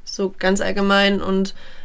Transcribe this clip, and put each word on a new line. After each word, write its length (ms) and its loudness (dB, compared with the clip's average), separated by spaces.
so 320 -4
ganz 240 2
allgemein? 580 2
Und 360 0